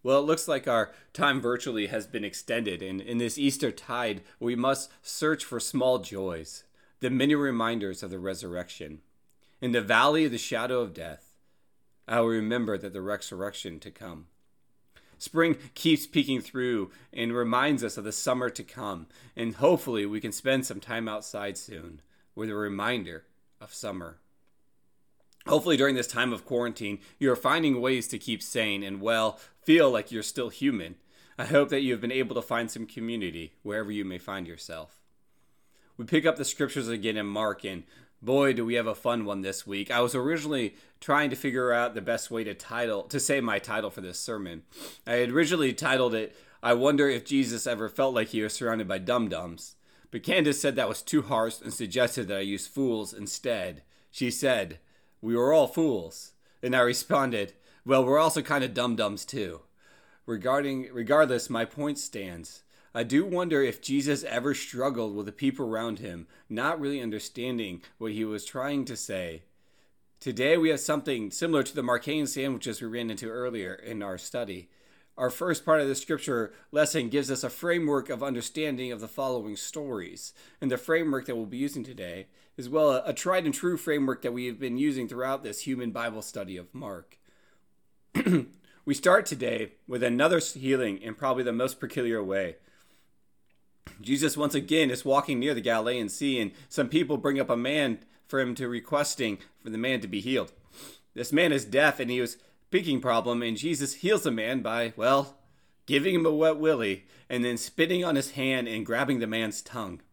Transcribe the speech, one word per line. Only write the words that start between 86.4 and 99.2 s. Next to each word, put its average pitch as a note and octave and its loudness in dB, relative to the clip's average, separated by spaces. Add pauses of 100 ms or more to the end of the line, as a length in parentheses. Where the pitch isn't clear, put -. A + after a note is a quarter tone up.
of F2 -16
Mark. G#2 -12 (960)
<clears throat> F3+ 2 (400)
We C#3+ 0
start F#3 6
today A#2 -4 (140)
with B2 -2
another C#3 4
s-, - -2
healing B2+ 2
in A2 -10
probably C3 0
the A#2+ 0
most B2 -2
peculiar A#2 -2
way. F#2+ -2 (1500)
Jesus C#3 2
once D3 0
again D3+ 4
is B2+ -4
walking C#3 4
near C#3 0
the A#2 -2
Galilean A2+ 0
Sea, C3+ -2
and G2+ -2 (160)
some C3 -2
people D3+ 2
bring C#3 0
up C3+ 0
a B2 2
man C3 0 (280)
for C3+ -2
him B2 0
to B2+ -4
requesting A#2+ -2 (260)